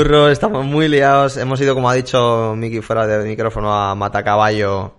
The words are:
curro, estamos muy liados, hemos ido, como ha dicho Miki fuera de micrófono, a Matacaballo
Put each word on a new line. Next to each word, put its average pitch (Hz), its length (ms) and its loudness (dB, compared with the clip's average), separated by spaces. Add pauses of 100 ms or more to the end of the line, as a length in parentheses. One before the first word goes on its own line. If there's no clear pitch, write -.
curro, 147 260 4
estamos 175 360 0
muy 151 240 0
liados, 139 480 2
hemos 127 240 -4
ido, 139 140 2
como 127 140 0
ha 123 40 2
dicho 120 640 0
Miki 113 240 -6
fuera 113 260 -2
de 107 180 0
micrófono, 107 480 -4
a 101 220 -2
Matacaballo 101 1040 -2